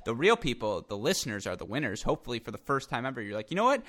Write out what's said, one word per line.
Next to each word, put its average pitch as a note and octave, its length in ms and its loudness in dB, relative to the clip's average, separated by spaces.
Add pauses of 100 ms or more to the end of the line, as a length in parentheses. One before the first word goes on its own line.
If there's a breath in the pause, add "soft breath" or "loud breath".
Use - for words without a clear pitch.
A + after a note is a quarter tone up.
the A2+ 80 2
real G3 240 6
people, G#2+ 500 -2
the G#2 80 -4
listeners, G#2+ 500 -2
are F#2 100 -2
the E2+ 100 -8
winners. A2 360 -4
Hopefully C3 360 -2
for A#2 120 -10
the G2+ 60 -8
first C3+ 320 -2
time B2 160 -2
ever, B2+ 160 -6
you're G#2 160 -6
like, A2 140 -6
"You D#3+ 60 -2
know G#3 80 4
what? B3+ 240 4